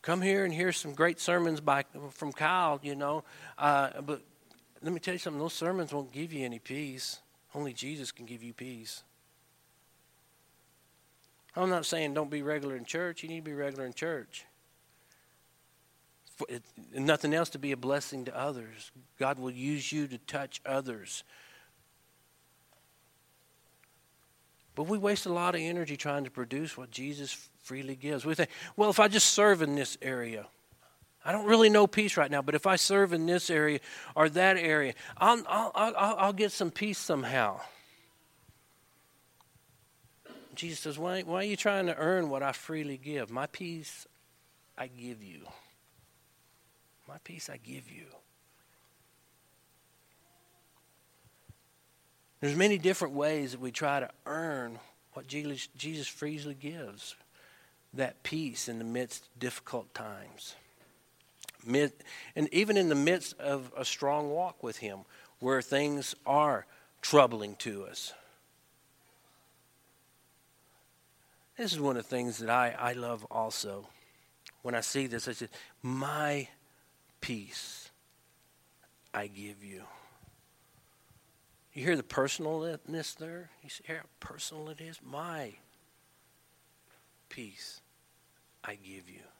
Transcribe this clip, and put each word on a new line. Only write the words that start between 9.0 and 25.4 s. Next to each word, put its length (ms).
I'm 140
not 160
saying 300
don't 160
be 100
regular 360
in 100
church. 360
You 60
need 160
to 60
be 20
regular 320
in 80
church. 540
For, 120
it, 140
nothing 400
else 160
to 80
be 140
a 40
blessing 500
to 120
others. 520
God 200
will 120
use 420
you 140
to 100
touch 480
others. 580
But 100
we 120
waste 300
a 60
lot 220